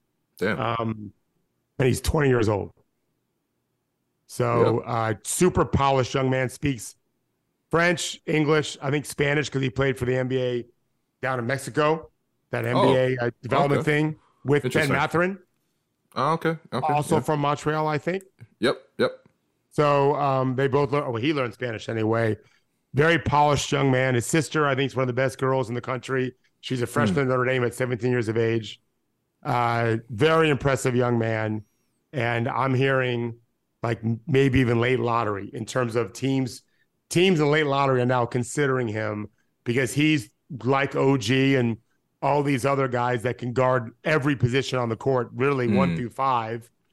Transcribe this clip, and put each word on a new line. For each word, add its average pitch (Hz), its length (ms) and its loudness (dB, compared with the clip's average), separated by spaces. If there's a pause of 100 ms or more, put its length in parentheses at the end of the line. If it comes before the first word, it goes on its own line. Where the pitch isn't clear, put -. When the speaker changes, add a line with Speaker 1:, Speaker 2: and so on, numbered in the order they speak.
(380)
Speaker 1:
Damn. 104 200 -2
Speaker 2:
Um, 113 540 -4 (640)
and 131 80 2
he's 113 140 0
twenty 147 300 0
years 113 180 4
old. 95 240 -2 (1500)
So, 117 520 2
Speaker 1:
Yep. - 80 -4
Speaker 2:
uh, 113 280 -2 (100)
super 180 400 2
polished 139 500 2
young 135 160 2
man, 131 180 0
speaks 131 460 -6 (760)
French, 175 560 0
English, 156 540 2
I 139 100 -4
think 147 140 -2
Spanish, 143 460 -2
'cause 135 100 -4
he 135 80 0
played 135 300 -2
for 123 80 -4
the 127 100 0
N 127 120 -2
B 131 120 -2
A 123 240 -2 (560)
down 131 180 -4
in 117 80 -4
Mexico, 147 640 0 (420)
that 120 120 -4
Speaker 1:
Oh, 117 40 -2
Speaker 2:
N 165 180 2
B 127 100 4 (240)
A, 120 60 -2
uh, 120 40 -2 (120)
development 139 400 2
Speaker 1:
okay. 151 80 0
Speaker 2:
thing 151 260 0 (280)
with 143 180 2
Ben 127 60 -4
Speaker 1:
Interesting. 143 260 0
Speaker 2:
Mathurin. 165 440 0 (800)
Speaker 1:
Oh, 139 160 0
okay. 165 240 -2 (160)
Okay. 147 200 -2
Speaker 2:
Also 147 240 0
Speaker 1:
Yeah. 147 40 0
Speaker 2:
from 151 200 -2
Montreal, 151 460 -2
I 151 120 -2
think. 185 240 -4 (380)
Speaker 1:
Yep. - 200 0 (160)
Yep. 123 140 0 (600)
Speaker 2:
So, 143 440 4
um, 131 400 0
they 135 120 2
both 135 220 0
learn, 143 220 -2
well, 113 80 -4
he 151 140 0
learned 123 180 -2
Spanish 113 380 -8
anyway. 110 480 0 (540)
Very 156 280 4
polished 147 500 2
young 139 220 2
man. 127 240 2
His 117 100 -2
sister, 156 400 0
I 139 80 2
think, 135 160 -2
is 110 60 -14
one 131 80 0
of - 20 0
the 127 60 -2
best 127 260 -2
girls 131 300 0
in 120 80 -6
the 120 40 -6
country. 127 540 -4 (260)
She's 127 220 -4
a 117 40 0
Speaker 1:
Hmm. - 40 -12
Speaker 2:
freshman 127 300 2
at 135 80 0
Notre 127 160 0
Dame 127 180 0
at 117 100 -2
seventeen 123 380 -2
years 123 180 0
of 110 80 -4
age. 113 440 -2 (640)
Uh, 117 540 0 (120)
very 156 400 4
impressive 135 460 0
young 120 200 2
man. 110 460 -2 (500)
And 120 360 -2
I'm 131 260 0
hearing, 123 640 0 (480)
like, 117 180 -4
m-, 113 240 -2
maybe 131 320 4
even 120 220 2
late 123 180 2
lottery 113 560 -2
in 113 120 -8
terms 120 280 -2
of 113 180 -2
teams. 131 500 -2 (480)
Teams 180 280 4
in 147 100 2
late 151 180 2
lottery 139 360 2
are 123 40 2
now 123 200 2
considering 131 640 -2
him 107 400 -6 (340)
because 123 320 0
he's 151 340 2 (360)
like 135 320 0
O 139 200 4
G 131 380 2
and 120 220 0 (460)
all 143 200 2
these 135 240 -2
other 139 220 0
guys 123 340 -2
that 123 160 -4
can 123 140 -6
guard 127 500 0
every 151 320 0
position 131 460 0
on 120 80 -2
the 113 80 -2
court, 123 360 -2
really, 127 360 0
one 95 220 2
Speaker 1:
Hmm. 85 60 -4
Speaker 2:
through 113 140 -6
five, 117 580 -4 (240)